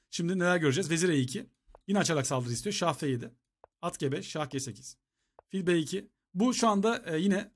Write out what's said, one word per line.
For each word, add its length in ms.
Şimdi 280
neler 180
göreceğiz? 320
Vezir 200
E 100
iki. 300
Yine 120
açarak 280
saldırı 260
istiyor. 200
Şah 200
F 140
yedi. 240
At 180
G 120
beş, 160
şah 220
G 100
sekiz. 380
Fil 180
B 100
iki. 320
Bu 200
şu 140
anda, 380
e, 140
yine 360